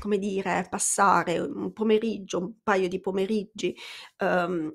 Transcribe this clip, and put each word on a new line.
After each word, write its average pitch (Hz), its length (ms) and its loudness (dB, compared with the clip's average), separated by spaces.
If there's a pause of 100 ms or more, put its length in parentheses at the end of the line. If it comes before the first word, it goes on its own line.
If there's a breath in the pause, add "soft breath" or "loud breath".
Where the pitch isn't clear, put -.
come 208 180 0
dire, 190 520 -2
passare 180 680 2
un 185 340 -4
pomeriggio, 214 680 0
un 196 140 -4 (100)
paio 190 260 2
di 185 120 -4
pomeriggi, 196 760 -2 (420 loud breath)
ehm, 175 560 0